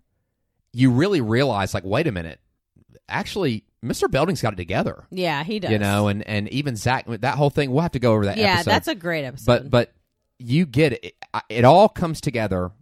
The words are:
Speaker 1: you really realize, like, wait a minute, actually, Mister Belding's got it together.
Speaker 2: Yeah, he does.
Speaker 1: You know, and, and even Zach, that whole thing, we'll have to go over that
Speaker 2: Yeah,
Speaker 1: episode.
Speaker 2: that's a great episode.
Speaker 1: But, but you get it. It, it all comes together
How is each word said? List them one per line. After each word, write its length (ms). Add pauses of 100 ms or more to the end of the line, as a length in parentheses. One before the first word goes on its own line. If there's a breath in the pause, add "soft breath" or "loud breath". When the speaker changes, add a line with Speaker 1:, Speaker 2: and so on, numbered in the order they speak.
(720)
Speaker 1:
you 200
really 280
realize, 540
like, 100
wait 220
a 60
minute, 260 (720)
actually, 560 (180)
Mister 240
Belding's 360
got 100
it 40
together. 540
Speaker 2:
Yeah, 320
he 160
does. 140
Speaker 1:
You 80
know, 260
and, 200
and 240
even 260
Zach, 320
that 280
whole 140
thing, 220
we'll 100
have 100
to 60
go 140
over 140
that 100
Speaker 2:
Yeah, 180
Speaker 1:
episode. 160
Speaker 2:
that's 180
a 60
great 300
episode. 220
Speaker 1:
But, 240
but 220 (460)
you 280
get 280
it. 100
It, 100 (340)
it 160
all 240
comes 320
together 500 (100)